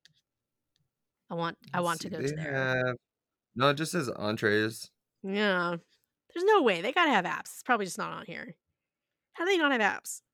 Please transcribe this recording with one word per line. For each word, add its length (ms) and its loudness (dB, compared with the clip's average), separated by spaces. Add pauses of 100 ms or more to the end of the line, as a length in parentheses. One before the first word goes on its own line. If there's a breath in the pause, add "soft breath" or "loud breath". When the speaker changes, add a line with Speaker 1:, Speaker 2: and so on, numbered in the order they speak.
(1300)
Speaker 1:
I 40 -8
want, 240 -6 (160)
I 20 -4
Speaker 2:
Let's 40 0
Speaker 1:
want 220 0
to 0 -
Speaker 2:
see, 80 -10
Speaker 1:
go 60 -8
Speaker 2:
they 60 -6
Speaker 1:
to 140 -2
there. 140 -6
Speaker 2:
have, 460 0 (600)
no, 140 4
it 60 2
just 160 -4
says 180 -2
entrees. 800 0 (320)
Speaker 1:
Yeah. 540 0 (580)
There's 100 -4
no 180 6
way. 200 2
They 100 -2
gotta 200 4
have 120 4
apps. 300 -8
It's 100 -18
probably 220 0
just 120 -8
not 140 -6
on 140 -12
here. 300 -14 (800)
How 100 -4
do 80 2
they 60 4
not 140 4
have 100 2
apps? 400 -2 (120)